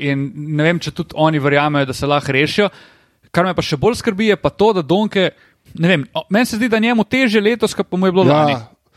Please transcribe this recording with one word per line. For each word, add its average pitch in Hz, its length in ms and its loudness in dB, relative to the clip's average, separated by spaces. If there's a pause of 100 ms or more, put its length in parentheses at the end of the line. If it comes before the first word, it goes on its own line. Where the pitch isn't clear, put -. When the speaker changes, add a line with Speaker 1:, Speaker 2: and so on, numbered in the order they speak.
Speaker 1:
in 139 320 -2
ne 151 300 -4
vem, 170 140 2
če 156 140 -8
tudi - 240 -10
oni 156 240 2
verjamejo, 143 460 2
da 127 80 -6
se 143 120 -6
lahko 143 260 0
rešijo. 151 380 0 (640)
Kar 175 120 2
me 185 80 -2
pa 147 80 -2
še - 160 -4
bolj 214 180 0
skrbi, 214 300 -2
je 208 100 2
pa - 160 -2
to, 214 200 2
da 185 120 -2
Donke, 190 460 0 (460)
ne 165 120 0
vem, 165 220 2
o, - 180 -8
meni 226 180 2
se 220 120 -6
zdi, 247 100 0
da 220 120 0
njemu 226 260 2
težje 247 340 2
letos, 214 340 0
kot - 140 -4
pa - 80 -6
mu 185 100 0
je 185 60 2
bilo 180 140 2
Speaker 2:
Ja, 143 100 4
Speaker 1:
lani. 147 220 2 (400)